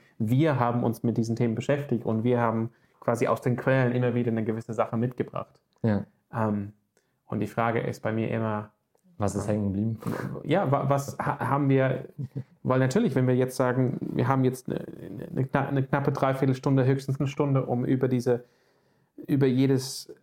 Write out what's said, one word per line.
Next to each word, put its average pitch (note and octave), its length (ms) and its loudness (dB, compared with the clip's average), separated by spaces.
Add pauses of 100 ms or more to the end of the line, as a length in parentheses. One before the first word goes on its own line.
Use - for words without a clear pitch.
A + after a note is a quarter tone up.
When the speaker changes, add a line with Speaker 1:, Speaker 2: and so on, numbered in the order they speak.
(180)
Speaker 1:
wir B2+ 420 2
haben A#2+ 240 2
uns A2+ 200 -2
mit A#2 140 0
diesen A2+ 180 0
Themen A#2 200 0
beschäftigt C#3 500 -2
und A2 180 0
wir B2 160 2
haben A2+ 320 0 (300)
quasi A#2 260 0
aus A2+ 140 0
den B2 160 0
Quellen C3 360 2
immer B2 220 0
wieder A#2+ 160 0
eine A2+ 120 0
gewisse A2+ 300 -4
Sache A2+ 240 -2
mitgebracht. - 600 -4 (240)
Speaker 2:
Ja. G#2 220 2 (280)
Speaker 1:
Ähm, G#2 400 -2 (540)
und A2 140 -4
die G#2+ 60 -4
Frage A#2 340 0
ist - 200 -6
bei A2 120 -4
mir A2+ 180 -2
immer, A2 400 -4 (460)
Speaker 2:
Was G2 180 0
ist G2 120 -4
hängen G#2 260 0
geblieben? A2 260 -2 (460)
Speaker 1:
Ja, D#3+ 260 0
wa-, C#3 180 2
was C#3 300 -2
ha-, - 200 -4
haben C#3 300 0
wir, C3 360 2 (580)
weil B2+ 160 2
natürlich, C#3 360 2
wenn B2+ 120 2
wir B2+ 80 4
jetzt B2+ 220 0
sagen, B2+ 420 2
wir - 300 -2
haben C3+ 160 2
jetzt B2+ 240 -2
eine, - 100 -4
eine, - 480 -12
eine - 180 -2
kna-, C3+ 220 -2
eine C#3 160 0
knappe C#3 300 -2
Dreiviertelstunde, C3+ 720 2
höchstens C#3 340 0
eine C#3+ 80 -2
Stunde, C#3 380 0
um B2 200 -2
über C3 220 2
diese, B2 380 0 (840)
über C#3 200 4
jedes, C3 760 0